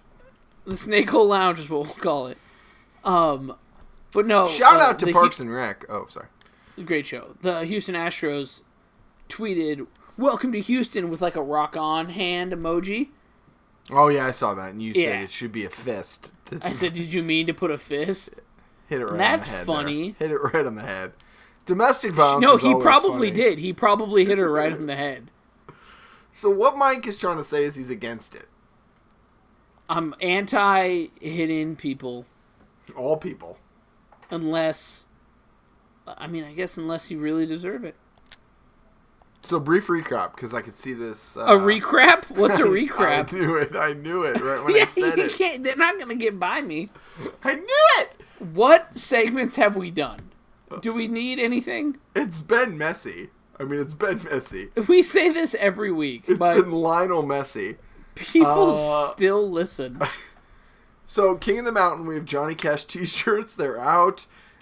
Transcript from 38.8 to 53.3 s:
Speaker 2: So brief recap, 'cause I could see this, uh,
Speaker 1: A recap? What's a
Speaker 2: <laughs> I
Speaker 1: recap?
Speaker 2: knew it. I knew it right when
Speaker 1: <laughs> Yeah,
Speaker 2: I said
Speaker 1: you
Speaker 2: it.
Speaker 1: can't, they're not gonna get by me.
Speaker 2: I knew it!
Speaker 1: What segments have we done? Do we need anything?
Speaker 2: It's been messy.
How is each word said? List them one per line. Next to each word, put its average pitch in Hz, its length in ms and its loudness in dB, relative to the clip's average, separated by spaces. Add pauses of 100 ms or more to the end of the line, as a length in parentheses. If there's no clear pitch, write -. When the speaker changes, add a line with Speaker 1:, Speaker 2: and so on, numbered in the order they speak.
Speaker 2:
So 170 160 -2
brief 165 280 0
recap, 143 500 -4
'cause 117 160 -12
I 117 80 -6
could 107 120 -16
see 131 200 -10
this, 117 440 -12
uh, 117 80 -10
Speaker 1:
A 208 120 8
recap? 254 720 4
What's - 280 4
a 294 40 4
Speaker 2:
<laughs> - 20 4
I - 20 6
Speaker 1:
recap? 185 640 0
Speaker 2:
knew 170 240 0
it. 147 200 -2
I 151 180 -2
knew 165 300 -4
it 139 180 0
right 135 220 -4
when 392 120 2
Speaker 1:
<laughs> - 0 -
Yeah, 440 80 8
Speaker 2:
I - 40 6
said 359 300 0
Speaker 1:
you 370 80 2
Speaker 2:
it. - 80 -4
Speaker 1:
can't, 311 300 -4
they're 262 120 -2
not 339 220 2
gonna 240 180 -8
get 220 240 -2
by 208 220 -2
me. 170 280 -8 (540)
Speaker 2:
I 277 120 0
knew 523 320 4 (120)
it! - 120 -4 (280)
Speaker 1:
What 233 560 6
segments 240 600 0
have 208 200 4
we 180 160 -6
done? 143 400 -6 (500)
Do 226 120 -4
we 226 140 -4
need 240 320 -4
anything? 254 580 -2 (180)
Speaker 2:
It's 180 260 -4
been 226 360 0
messy. 113 540 -6 (280)